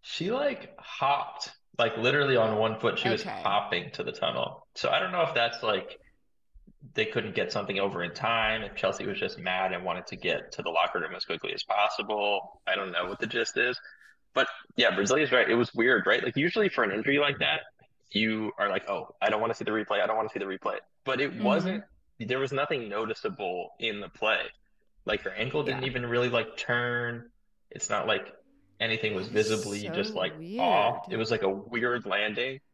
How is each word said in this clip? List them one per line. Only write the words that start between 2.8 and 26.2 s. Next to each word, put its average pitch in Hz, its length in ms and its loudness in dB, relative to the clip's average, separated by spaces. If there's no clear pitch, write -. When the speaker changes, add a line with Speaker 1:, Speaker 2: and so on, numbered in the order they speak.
Speaker 1:
She 123 100 0
was 110 140 2
Speaker 2:
Okay. 90 200 -8
Speaker 1:
hopping 92 500 0
to - 120 -8
the - 80 -4
tunnel. - 640 -4
So - 160 0
I - 100 4
don't 185 120 -2
know 175 100 2
if 151 120 0
that's, 117 280 0
like, 104 360 -2
they 110 120 2
couldn't 107 280 -4
get 98 180 0
something 101 280 -2
over 92 240 0
in 85 100 -6
time, 110 480 0
if 101 140 -10
Chelsea - 280 0
was 98 140 -4
just - 200 -4
mad 92 340 0
and 90 120 -4
wanted 90 220 -4
to 95 100 -10
get 85 360 -2
to - 100 -10
the 85 80 -4
locker 87 300 2
room 80 140 -6
as 90 100 -6
quickly - 280 -6
as - 120 -6
possible. 104 1000 0
I 95 100 2
don't 95 160 -4
know 87 140 0
what 95 120 -6
the 113 80 -2
gist 117 320 -2
is. 123 200 0
But, 131 160 2
yeah, 113 180 4
Brazilia's 127 380 4
right. 123 180 4
It 117 60 6
was 120 180 2
weird, 110 320 4
right? 107 160 4
Like, 120 140 -2
usually 175 320 2
for 120 160 2
an 98 80 0
injury 139 260 2
like 143 220 2
that, 151 220 0
you 110 460 0
are 101 120 2
like, 95 180 -2
"Oh, 92 320 -4
I 101 80 4
don't 107 120 2
wanna 113 140 0
see 113 100 -6
the 110 80 -2
replay. 104 280 0
I 104 60 2
don't 110 100 0
wanna 110 140 0
see - 80 -6
the 101 80 -2
replay." 98 320 -4
But 131 160 -2
it 143 120 0
Speaker 3:
Mm-hmm. - 100 -6
Speaker 1:
wasn't, - 420 2
there 123 180 -2
was 135 140 -2
nothing 135 360 -2
noticeable 101 920 -4
in 107 200 -4
the 92 80 -10
play. 107 400 0
Like, 104 180 0
her 95 100 -4
ankle 131 320 -2
didn't 131 180 -2
Speaker 3:
Yeah. 131 60 -2
Speaker 1:
even 123 180 -4
really, 120 240 2